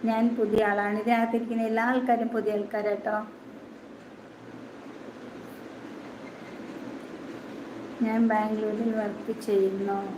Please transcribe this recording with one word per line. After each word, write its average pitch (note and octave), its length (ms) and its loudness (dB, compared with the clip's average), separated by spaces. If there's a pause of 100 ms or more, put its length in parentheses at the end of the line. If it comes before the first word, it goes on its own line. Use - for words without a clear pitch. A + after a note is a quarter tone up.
ഞാൻ A3+ 140 4 (140)
പുതിയ G#3+ 320 4
ആളാണ്. G#3 320 2
ഇതിനകത്തിരിക്കുന്ന A3+ 680 2
എല്ലാ A3+ 220 4
ആൾക്കാരും A#3+ 440 4
പുതിയ G#3 220 2
ആൾക്കാരാട്ടോ. G#3 600 0 (4000)
ഞാൻ A3 160 4 (100)
ബാംഗ്ലൂരിൽ G#3+ 600 2 (100)
വർക്ക് G#3 340 -2 (100)
ചെയ്യുന്നു. G3 540 4 (180)